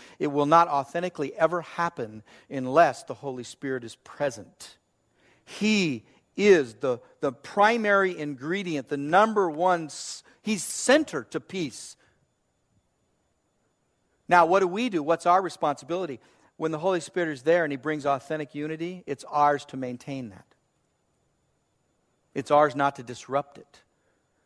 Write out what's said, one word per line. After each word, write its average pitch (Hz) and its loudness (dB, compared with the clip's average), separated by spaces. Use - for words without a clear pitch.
It 151 -2
will 143 0
not 170 6
authentically 156 -4
ever 165 0
happen 117 -8
unless 135 2
the 127 -12
Holy 127 -10
Spirit 131 -8
is 113 -16
present. - -10
He 190 0
is 160 6
the, 127 -2
the 139 -2
primary 202 2
ingredient, 151 -6
the 147 -4
number 190 2
one, 170 0
s-, - -14
he's 202 -2
center - 0
to 156 -8
peace. - -10
Now, 170 6
what 185 4
do 185 4
we 220 -4
do? 170 -2
What's 160 0
our 180 4
responsibility? 156 -6
When 160 -4
the 151 -6
Holy 180 0
Spirit 165 -4
is 127 -8
there 165 4
and 147 -2
he 139 -4
brings 147 -6
authentic 143 -2
unity, 160 -8
it's 143 -8
ours 147 2
to - -14
maintain 127 -10
that. 90 -20
It's 139 -6
ours 147 4
not 139 0
to 127 -14
disrupt 123 -6
it. - -20